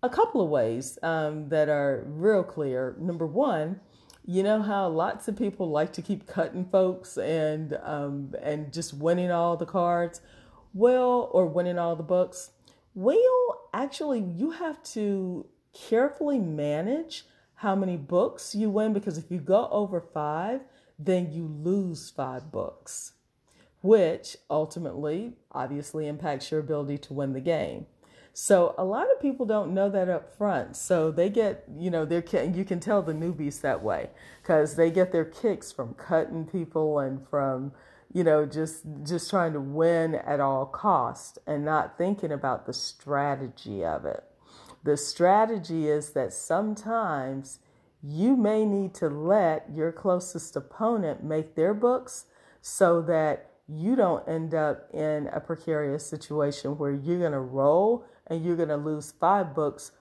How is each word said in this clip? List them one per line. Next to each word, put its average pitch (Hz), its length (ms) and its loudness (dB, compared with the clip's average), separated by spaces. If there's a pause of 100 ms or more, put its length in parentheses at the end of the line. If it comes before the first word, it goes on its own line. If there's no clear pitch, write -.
A 247 60 2
couple 330 320 2
of 170 80 2
ways, 123 540 0
um, 151 480 -2
that 151 180 4
are 143 380 0
real 180 360 4
clear. 131 560 -2
Number 165 280 -2
one, 185 540 0 (440)
you 185 180 0
know 214 200 4
how 202 260 0
lots 165 400 -2
of 208 80 -4
people 190 320 -2
like 156 240 0
to 170 100 -10
keep 196 240 -6
cutting 185 380 -2
folks 185 540 2
and, 156 640 -2
um, 143 580 -6
and 147 320 -6
just 160 220 -8
winning 175 360 2
all 170 280 2
the 170 80 -4
cards? 175 560 0 (500)
Well, 247 600 4
or 185 120 6
winning 175 340 0
all 170 180 0
the 160 60 -8
books. 180 500 0 (420)
Well, 480 800 4
actually, 277 460 -2
you 190 320 -4
have 320 300 -8 (120)
to 196 520 -4 (280)
carefully 285 640 0
manage 165 880 -2 (300)
how 202 180 -2
many 185 240 0
books 175 560 -2
you 214 160 0
win, 214 240 2
because 196 240 -4
if 160 120 -10
you 175 80 -4
go 190 320 4
over 190 300 0
five, 165 640 -4 (400)
then 175 300 0
you 165 140 -6
lose 165 640 -2
five 131 420 -8
books, - 600 -8 (680)
which 185 560 4 (140)
ultimately, 156 840 -4 (180)
obviously, 143 560 -8
impacts 147 440 -6
your 156 100 0
ability 143 380 -4
to 143 160 -12
win 135 180 -2
the 131 80 -4
game. 143 460 -2 (480)
So 180 420 4
a 185 80 -2
lot 262 260 0
of 539 80 4
people 269 280 -2
don't 202 260 0
know 196 160 2
that 190 220 0
up - 260 -4
front. 180 400 -2
So 160 340 2
they 170 200 2
get, 214 340 0 (100)
you 170 160 -4
know, 160 140 0
their 170 160 0
ki-, 170 340 0
you 190 120 -2
can 175 140 -2
tell 208 200 2
the 160 140 -2
newbies 156 480 -4
that 131 200 0
way, 92 280 -2 (320)
'cause 151 340 2
they 170 140 6
get 180 200 4
their 165 140 2
kicks - 480 -4
from 120 220 -8
cutting 160 500 -2
people 160 540 -2
and 135 300 -4
from, 135 440 -2 (400)
you 180 100 0
know, 151 220 6
just, 156 400 -6 (180)
just 165 280 -4
trying 170 240 2
to 143 60 -2
win 160 540 2
at - 240 0
all 139 280 2
cost - 800 0
and 147 180 -2
not 151 320 0
thinking 185 340 0
about 139 360 -2
the - 80 -8
strategy 139 1080 -4
of 80 220 -2
it. - 180 -6 (600)
The 147 140 2
strategy 175 920 2
is 151 220 0
that 127 240 -2
sometimes 185 1300 -4 (420)
you 160 320 2
may 220 300 4
need 196 300 0
to 160 160 -2
let 160 640 2
your 160 180 0
closest 180 640 -2
opponent 202 640 -2
make 156 320 -4
their 180 200 4
books 240 500 0 (380)
so 170 400 4
that 156 480 0 (180)
you 160 260 0
don't 190 320 2
end 160 280 -2
up 151 400 0
in 151 400 -2
a - 40 -2
precarious 151 680 -4
situation 147 720 -4
where 143 140 0
you're 151 280 -2
gonna 151 180 0
roll 147 680 4 (240)
and 165 120 -4
you're 175 140 0
gonna 151 220 0
lose 151 340 -6
five 175 420 2
books 147 460 -2